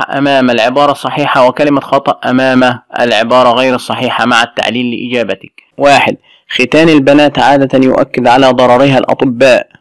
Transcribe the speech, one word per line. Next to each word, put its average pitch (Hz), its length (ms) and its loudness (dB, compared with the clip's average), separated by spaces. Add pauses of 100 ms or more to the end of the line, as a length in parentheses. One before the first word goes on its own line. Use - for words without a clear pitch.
أمام 139 400 0
العبارة 123 420 0
الصحيحة 135 560 -2
وكلمة 143 340 -2
خطأ - 480 -4
أمام 127 500 0 (200)
العبارة 120 500 2
غير 127 260 0
الصحيحة 117 500 -6
مع 120 180 0
التعليل 120 480 -6
لإجابتك. 117 600 -6 (260)
واحد، 139 400 2 (320)
ختان 147 400 0
البنات 143 500 2
عادة 135 400 2
يؤكد 127 480 0
على 131 220 4
ضررها 127 480 2
الأطباء 123 720 0 (140)